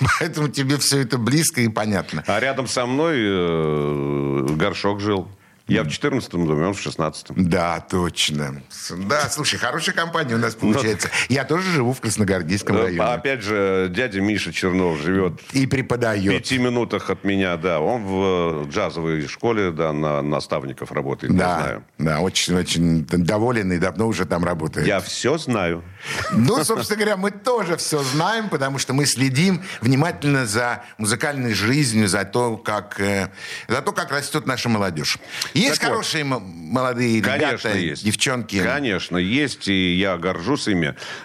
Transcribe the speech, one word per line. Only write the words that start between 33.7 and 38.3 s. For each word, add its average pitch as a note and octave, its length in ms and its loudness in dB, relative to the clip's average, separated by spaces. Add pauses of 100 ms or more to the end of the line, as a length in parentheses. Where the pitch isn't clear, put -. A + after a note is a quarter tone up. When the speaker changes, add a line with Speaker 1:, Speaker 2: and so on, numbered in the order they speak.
Speaker 1:
то, G3+ 80 0
как E3+ 200 -4
растёт C#3 360 -2
наша B2 200 -2
молодёжь. F#2+ 520 0 (400)
Есть B3+ 220 2
Speaker 2:
Так A#3 80 0
вот. A3+ 60 0
Speaker 1:
хорошие E3 280 -2
м-, C3+ 160 -2
молодые A2+ 800 0
Speaker 2:
Конечно, C3 460 0
Speaker 1:
ребята, G2+ 100 2
Speaker 2:
есть. E2+ 280 -2
Speaker 1:
девчонки? G#2+ 580 0